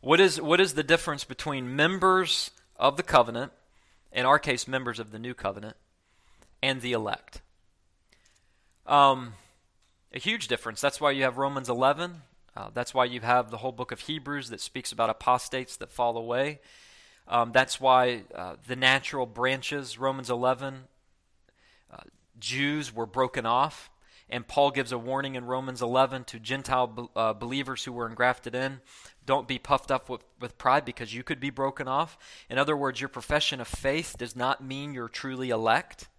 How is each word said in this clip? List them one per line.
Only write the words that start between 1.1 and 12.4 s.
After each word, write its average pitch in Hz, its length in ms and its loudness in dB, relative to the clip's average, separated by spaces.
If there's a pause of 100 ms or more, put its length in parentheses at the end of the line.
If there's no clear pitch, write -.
between 131 520 -6
members 185 720 2 (260)
of 143 200 4
the - 60 -4
covenant, 120 500 4 (600)
in 123 140 0
our 143 120 8
case, 131 300 -2
members 127 300 -4
of 107 140 -10
the 110 60 -12
new 120 140 -10
covenant, 101 440 -8 (840)
and 131 200 0
the 123 120 -4
elect. - 480 -4 (1400)
Um, 131 500 6 (800)
a - 60 -10
huge 214 300 -4
difference. 117 320 -4
That's 143 200 -2
why 147 120 2
you 135 100 -2
have 127 160 0
Romans 139 320 -2
eleven. 147 520 0 (320)